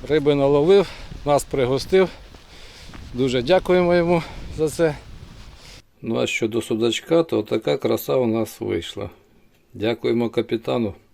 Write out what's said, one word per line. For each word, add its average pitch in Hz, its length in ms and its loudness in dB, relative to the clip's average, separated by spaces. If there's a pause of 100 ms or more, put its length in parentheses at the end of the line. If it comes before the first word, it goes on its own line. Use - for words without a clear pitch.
Риби 147 280 2
наловив, 147 520 4 (380)
нас 143 180 4
пригостив. 139 640 2 (1040)
Дуже 127 280 0
дякуємо 180 540 4
йому 170 280 2 (340)
за 156 120 0
це. 156 260 0 (1040)
Ну 120 180 -2
а 120 80 0
щодо 110 340 -2
судачка, 117 640 0
то 110 200 -2
така 117 340 -2
краса 123 380 -2
у 127 120 2
нас 110 340 -2
вийшла. 101 480 -6 (640)
Дякуємо 117 560 0
капітану. 117 640 -2 (200)